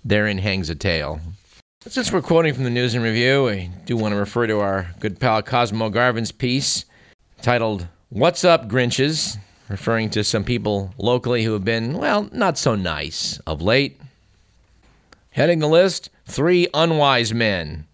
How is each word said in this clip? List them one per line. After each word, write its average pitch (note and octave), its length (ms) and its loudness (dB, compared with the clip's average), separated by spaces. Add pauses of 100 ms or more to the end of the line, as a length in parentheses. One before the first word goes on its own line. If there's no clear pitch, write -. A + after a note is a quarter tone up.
therein G#2 340 2
hangs F#2+ 320 -2
a E2 60 -4
tale. D#2 440 -2 (680)
Since A#3+ 220 -4
we're G3 100 0
quoting E3 320 2
from C3 120 -4
the B2 60 0
News A#2+ 260 0
and A#2 80 -2
Review, B2 440 4
I F#2+ 220 -4 (140)
do A#2+ 120 -2
want G#2+ 140 0
to G#2 80 0
refer A2 300 0
to G#2+ 100 2
our F#2+ 300 -2 (100)
good G#2 220 -6
pal A2 200 2
Cosmo A2+ 480 -2
Garvin's A2+ 440 0
piece C3 520 -2 (580)
titled, A2 440 0 (220)
"What's D#3 340 0
Up, E3 260 4
Grinches?" C3 680 0 (320)
referring A2 420 -2
to G#2+ 140 -2
some G#2 180 0
people G#2 560 -2
locally A#2+ 460 0
who A2 80 0
have G2+ 120 -2
been, A2+ 320 -2
well, G#3 360 0
not F#3+ 260 0
so B2 160 0
nice D#2 720 -4
of D#2 160 -4
late. B2 380 2 (1300)
Heading D#3+ 300 2
the D3+ 80 0
list, F3 420 2 (160)
three F3 480 2
unwise C#3+ 580 2
men E2+ 600 -2